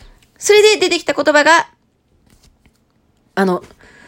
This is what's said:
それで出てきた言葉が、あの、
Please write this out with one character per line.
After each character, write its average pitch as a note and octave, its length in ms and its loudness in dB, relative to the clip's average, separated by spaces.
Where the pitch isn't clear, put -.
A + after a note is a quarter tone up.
そ - 140 -2
れ G#4 100 4
で G#4 180 2
出 F4+ 100 -2
て F4 80 -4
き D#4 60 -16
た D4 100 -6
言 C#4+ 100 -6
葉 D4 200 0
が、 D#4+ 260 0
あ F#3+ 100 -2
の、 F3+ 200 -4